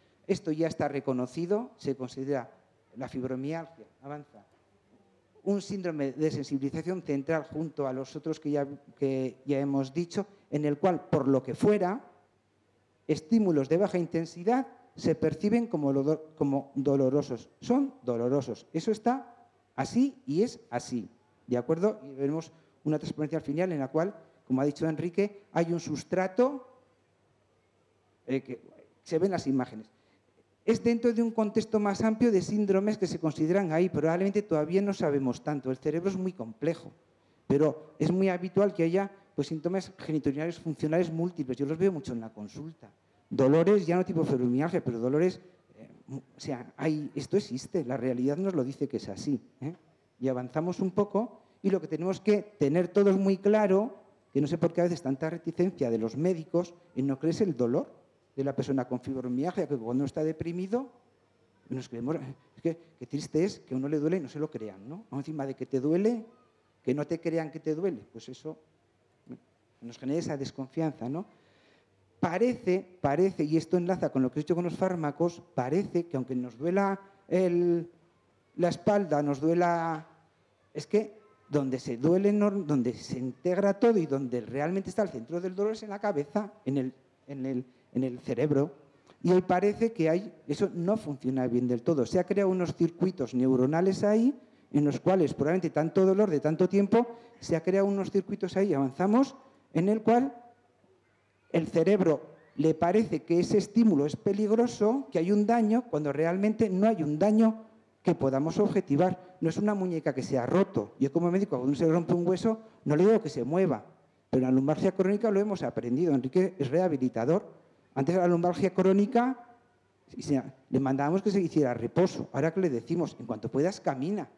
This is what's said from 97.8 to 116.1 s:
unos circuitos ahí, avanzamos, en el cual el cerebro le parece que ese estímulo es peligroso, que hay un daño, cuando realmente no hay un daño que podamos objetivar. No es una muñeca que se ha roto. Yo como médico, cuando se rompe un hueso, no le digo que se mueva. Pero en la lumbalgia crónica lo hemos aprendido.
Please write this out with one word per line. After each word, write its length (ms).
unos 240
circuitos 480
ahí, 160
avanzamos, 600
en 140
el 140
cual 340
el 140
cerebro 640
le 180
parece 500
que 160
ese 180
estímulo 480
es 120
peligroso, 920
que 100
hay 120
un 140
daño, 440
cuando 220
realmente 580
no 180
hay 160
un 140
daño 460
que 120
podamos 440
objetivar. 800
No 100
es 80
una 160
muñeca 400
que 100
se 140
ha 80
roto. 540
Yo 120
como 200
médico, 260
cuando 180
se 120
rompe 260
un 140
hueso, 320
no 120
le 100
digo 160
que 80
se 140
mueva. 420
Pero 160
en 40
la 60
lumbalgia 360
crónica 400
lo 80
hemos 240
aprendido. 500